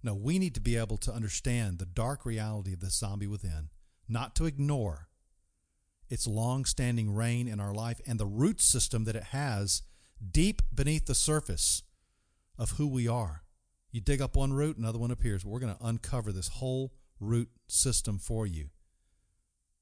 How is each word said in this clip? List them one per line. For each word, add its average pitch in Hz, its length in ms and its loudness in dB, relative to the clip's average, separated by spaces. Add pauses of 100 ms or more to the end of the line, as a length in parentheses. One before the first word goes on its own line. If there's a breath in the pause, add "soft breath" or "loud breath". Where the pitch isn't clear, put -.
No, 110 120 -2
we 127 240 0
need 180 160 0
to 110 80 -4
be 110 140 2
able 110 200 0
to 110 160 -2
understand 110 640 -2
the 92 60 -4
dark 117 400 -4
reality 107 480 -4
of 87 80 -6
the 95 100 -6
zombie 101 360 -2
within, 80 420 -6 (400)
not 113 280 -4
to 165 100 2
ignore 139 640 -2 (1000)
its - 160 -2
long-standing 117 880 0
reign 120 340 0
in 107 120 -4
our 101 120 -4
life 113 340 -4
and 117 140 -2
the 104 60 0
root 127 340 2
system 113 440 4
that 110 120 -2
it 104 80 -6
has 120 580 -2 (480 soft breath)
deep 202 300 6 (140)
beneath 147 320 2
the 131 80 2
surface - 680 2 (760)
of 117 140 0
who 151 140 0
we 127 220 0
are. 107 360 -2 (460)
You 117 100 -4
dig 135 200 2
up 131 160 2
one 135 160 6
root, 147 240 2
another 113 220 -2
one 120 120 0
appears. 110 340 0
We're 110 160 -6
gonna 117 200 -4
uncover 117 520 -2
this 92 160 -4
whole 131 440 -2 (260)
root 117 300 0 (200)
system 117 500 2
for 110 280 -2
you 78 240 -6 (1120)